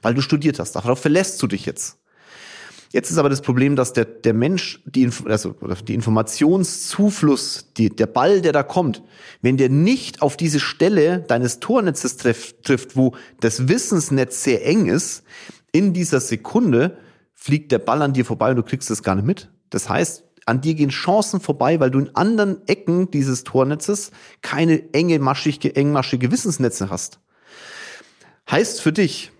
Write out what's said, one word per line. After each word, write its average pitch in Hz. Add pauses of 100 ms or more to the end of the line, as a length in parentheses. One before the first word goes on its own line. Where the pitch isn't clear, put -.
weil 117
du 135
studiert 147
hast. -
Darauf 120
verlässt 170
du 123
dich 98
jetzt. - (920)
Jetzt -
ist 165
aber 143
das 135
Problem, 135
dass 131
der, 113
der -
Mensch, 151
die -
Inf-, 120
also, 110
oder -
die 104
Informationszufluss, 147
die, 110
der -
Ball, 180
der 165
da 143
kommt, 139 (400)
wenn 127
der 131
nicht 175
auf 143
diese 151
Stelle 175
deines 123
Tornetzes 202
treff-, - (100)
trifft, -
wo 131 (240)
das 117
Wissensnetz 151
sehr 123
eng 190
ist, - (480)
in 190
dieser 165
Sekunde 147 (360)
fliegt 151
der 117
Ball 139
an 139
dir 127
vorbei 113
und 127
du 113
kriegst -
es 107
gar 95
nicht 98
mit. - (220)
Das -
heißt, 104 (240)
an 127
dir 160
gehen 151
Chancen 202
vorbei, 151
weil 131
du 135
in 143
anderen 202
Ecken 180
dieses 135
Tornetzes 147 (300)
keine 160
enge, 165
maschig, 139 (140)
engmaschige 139
Wissensnetze 131
hast. - (1300)
Heißt 233
für 156
dich 165